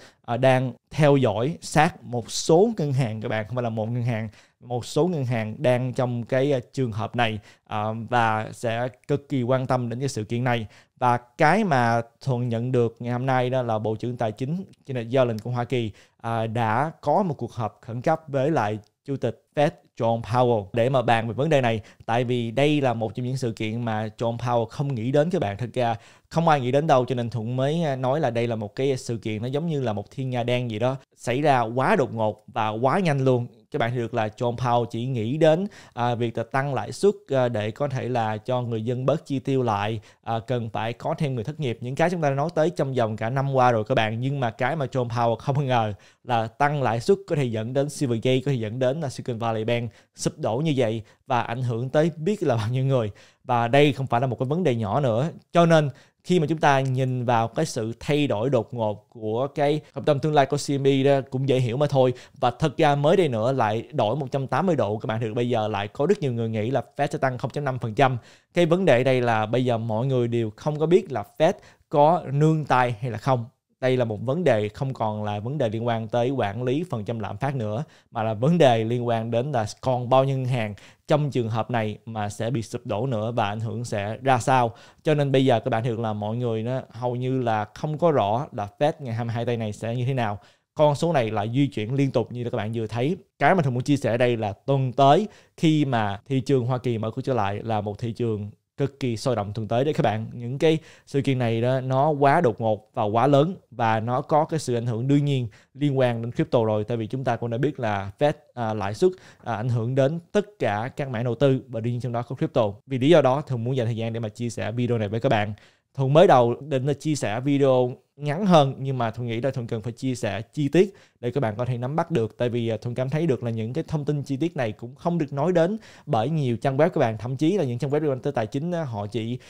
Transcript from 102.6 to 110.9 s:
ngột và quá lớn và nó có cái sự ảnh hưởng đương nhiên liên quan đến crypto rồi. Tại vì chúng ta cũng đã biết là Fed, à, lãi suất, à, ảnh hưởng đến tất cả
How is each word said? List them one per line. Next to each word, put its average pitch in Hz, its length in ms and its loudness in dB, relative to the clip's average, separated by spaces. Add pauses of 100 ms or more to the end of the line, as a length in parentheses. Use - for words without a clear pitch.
ngột 110 340 -2
và 120 80 -2
quá 110 240 2
lớn 147 300 4 (140)
và 113 300 0
nó 123 200 -2
có 147 240 2
cái 160 160 -4
sự 123 140 -2
ảnh 117 120 -2
hưởng 120 220 -2
đương 143 160 4
nhiên 131 240 0 (260)
liên 135 240 0
quan 120 240 2
đến 120 100 -6
crypto 131 320 2
rồi. 107 200 0
Tại 120 120 -2
vì 113 100 -4
chúng 135 180 -6
ta 123 120 0
cũng 117 140 -6
đã 117 80 -4
biết 139 220 -2
là 101 380 -2
Fed, 147 140 2 (220)
à, 113 200 -4
lãi 104 200 -4
suất, 185 180 2 (320)
à, 117 100 -4
ảnh 110 140 -4
hưởng 117 260 -2
đến 139 260 0 (120)
tất 202 260 -2
cả 113 380 -2